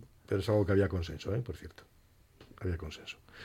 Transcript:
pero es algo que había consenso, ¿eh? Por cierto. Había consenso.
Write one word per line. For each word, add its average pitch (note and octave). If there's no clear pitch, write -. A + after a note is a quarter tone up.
pero G#2
es F#2+
algo G#2+
que G2+
había G2
consenso, F2
¿eh? B2+
Por E2
cierto. -
Había F2+
consenso. -